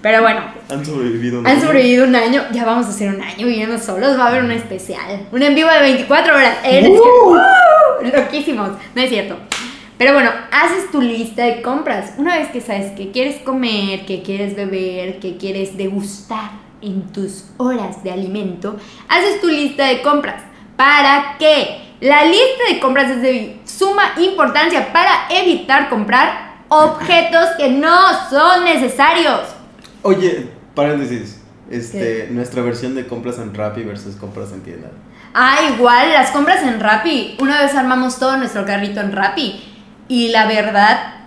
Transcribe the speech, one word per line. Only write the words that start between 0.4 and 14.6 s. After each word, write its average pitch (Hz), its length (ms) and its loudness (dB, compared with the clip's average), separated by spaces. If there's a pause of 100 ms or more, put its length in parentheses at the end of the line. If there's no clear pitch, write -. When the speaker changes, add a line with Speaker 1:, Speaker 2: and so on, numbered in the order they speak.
Speaker 2:
Han 143 160 -6
sobrevivido 123 540 -4
un 117 60 -2
Speaker 1:
Han 269 100 4
Speaker 2:
año. 320 100 0
Speaker 1:
sobrevivido 254 380 4
un 254 100 4
año. 247 280 0 (100)
Ya 240 120 -4
vamos 233 220 -2
a 202 40 -10
hacer 202 220 -6
un 196 80 -6
año 196 280 -8
viviendo 226 300 -4
solos. 226 380 -2
Va 247 100 2
a - 20 4
haber 247 160 0
un 233 80 -2
especial. 196 800 -10
Un 254 100 0
en 285 140 4
vivo 320 140 4
de 311 100 6
veinticuatro 285 560 2
horas. 254 260 4
Eh, 269 200 4
no 381 120 8
es 427 60 8
Speaker 2:
¡Uh! - 20 10
Speaker 1:
cierto. 494 1120 6
¡Uh! - 60 -
Loquísimos. 269 480 -4 (240)
No 247 80 -2
es 262 80 0
cierto. 196 260 -4 (600)
Pero 262 160 4
bueno, 247 160 4 (220)
haces 339 400 0
tu 294 100 0
lista 233 400 -4
de 233 200 0
compras. 277 540 -6
Una 339 220 -2
vez 285 120 -4
que 247 100 -8
sabes 196 360 -8
qué 196 140 -12
quieres 277 320 -4
comer, 214 640 -4
qué 185 160 -8
quieres 196 320 -6
beber, 185 640 -8